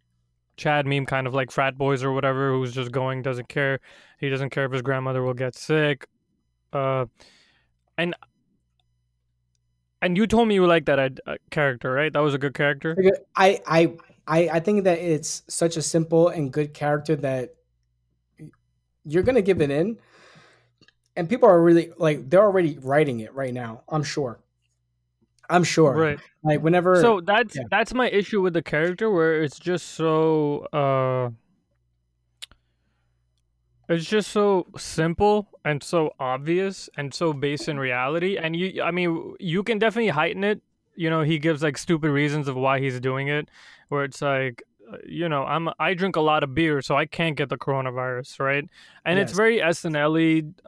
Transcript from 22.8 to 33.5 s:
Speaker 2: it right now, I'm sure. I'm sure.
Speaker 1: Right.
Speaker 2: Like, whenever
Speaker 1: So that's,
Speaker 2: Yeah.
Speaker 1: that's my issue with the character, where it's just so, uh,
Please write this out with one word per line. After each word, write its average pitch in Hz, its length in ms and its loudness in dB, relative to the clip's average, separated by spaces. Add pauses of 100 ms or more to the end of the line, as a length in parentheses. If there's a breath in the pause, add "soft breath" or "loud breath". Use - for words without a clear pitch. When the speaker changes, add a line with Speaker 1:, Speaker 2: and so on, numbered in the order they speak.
Speaker 2:
it 110 140 -12
right 131 200 -6
now, 117 360 -8
I'm 151 140 -2
sure. 135 360 -6 (1080)
I'm 170 160 4
sure. 151 280 4
Speaker 1:
Right. 151 260 0 (220)
Speaker 2:
Like, 151 220 0
whenever 175 380 4
Speaker 1:
So 226 180 6
that's, 202 380 0
Speaker 2:
Yeah. 131 120 -6
Speaker 1:
that's 190 240 0
my 247 160 0
issue 196 320 0
with 185 120 0
the 165 80 0
character, 180 500 -2
where 160 320 2
it's 143 160 -6
just 180 300 -4
so, 156 720 0 (120)
uh, 131 600 0 (2500)